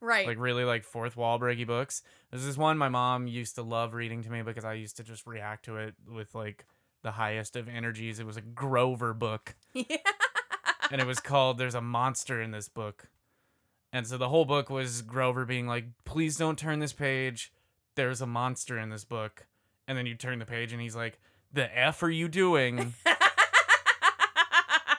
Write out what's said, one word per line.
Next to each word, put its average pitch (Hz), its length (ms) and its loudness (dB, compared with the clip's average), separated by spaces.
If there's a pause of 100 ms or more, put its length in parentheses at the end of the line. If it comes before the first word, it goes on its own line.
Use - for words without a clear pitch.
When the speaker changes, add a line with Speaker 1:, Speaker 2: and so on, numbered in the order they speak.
Speaker 1:
Right. 226 280 2
Speaker 2:
Like, 113 100 -2
really, 123 260 0
like, 117 200 0
fourth 117 320 -8
wall 117 240 2
breaky 120 260 0
books. 120 360 -4 (280)
There's 127 140 -8
this 139 140 -4
one 156 200 4
my 143 120 2
mom 123 360 2
used 120 300 -6
to 123 60 -8
love 113 320 -2
reading 117 280 -6
to 113 80 -10
me 117 120 -6
because 110 220 -8
I 110 100 -6
used 110 240 -10
to 117 40 -12
just 110 240 -16
react 107 380 -10
to 110 140 -10
it 107 160 -8 (120)
with, 110 300 -12
like, 107 300 -10 (360)
the 110 100 -6
highest 110 440 -4
of 117 120 -8
energies. 113 520 -6
It 113 60 -8
was 107 100 -10
a 110 60 -10
Grover 123 720 0
book. 110 460 -4
Speaker 1:
<laughs> - 40 -20 (100)
Yeah. 262 220 -4 (960)
Speaker 2:
And 135 80 0
it 127 60 2
was 127 140 -2
called, 131 380 4
"There's 123 160 -2
a 120 60 -2
Monster 120 600 0
in 113 120 -4
This 107 160 -8
Book." 107 400 -10 (840)
And 123 140 -2
so 123 120 -6
the 127 100 0
whole 160 160 6
book 139 260 2
was 123 320 -4
Grover 127 440 0
being 123 200 -2
like, 120 200 -2 (180)
"Please 156 320 0
don't 160 220 0
turn 151 200 -2
this 151 140 -2
page. 131 600 -2 (440)
There's 127 240 0
a 127 60 -4
monster 123 520 -2
in 110 120 -6
this 107 140 -10
book." 110 420 -8 (420)
And 135 100 -2
then 123 80 -2
you 117 80 -6
turn 123 240 -6
the 113 80 -8
page 117 260 -6
and 120 100 -6
he's 113 140 -8
like, 117 220 -6 (340)
"The 135 240 0
F 139 280 4
are 165 60 4
you 165 180 0
doing?" 131 720 4
Speaker 1:
<laughs> - 40 -4 (1900)